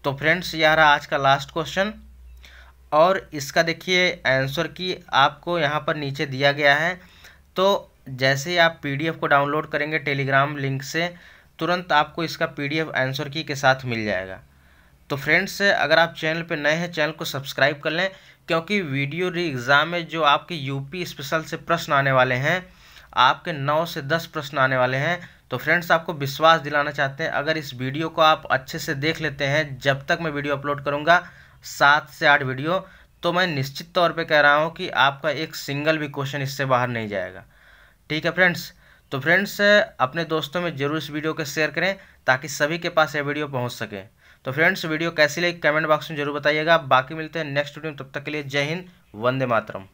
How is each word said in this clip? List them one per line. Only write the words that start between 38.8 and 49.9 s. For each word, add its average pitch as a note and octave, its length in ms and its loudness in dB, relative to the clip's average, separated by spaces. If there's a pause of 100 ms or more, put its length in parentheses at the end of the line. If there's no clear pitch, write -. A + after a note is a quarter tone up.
तो C#3 80 -4
फ्रेंड्स, F3+ 420 0
अपने E3+ 640 2
दोस्तों D#3+ 360 -4
में E3 160 -4
ज़रूर C#3+ 200 -2
इस D3 140 -8
वीडियो D3+ 220 -4
को D#3 120 -6
शेयर D3+ 260 -2
करें F3+ 240 -2 (320)
ताकि C3 220 0
सभी D#3 280 0
के E3+ 140 -4
पास D#3 240 2
ये D3 60 0
वीडियो C#3+ 260 -4
पहुँच B2 240 -4
सके। G#2 300 -10 (440)
तो B2+ 60 -6
फ्रेंड्स, F3 340 2
वीडियो D#3+ 260 -2
कैसी D#3 300 2
लगी E3+ 180 -2
कमेंट D#3 280 2
बॉक्स D3+ 240 0
में D#3 60 -6
ज़रूर C#3+ 220 -4
बताइएगा। D3+ 380 2 (100)
बाकी C3 280 2
मिलते D#3+ 240 -8
हैं D#3 60 -4
नेक्स्ट C#3+ 320 -4
वीडियो D#3 140 -8
में, C#3+ 60 -16
तब C3+ 160 -14
तक C#3+ 100 -8
के D3+ 80 -8
लिए D3+ 120 -6
जय C#3 200 -2
हिंद, E3+ 220 -6 (300)
वंदे B2+ 300 0
मातरम। G#2+ 480 -2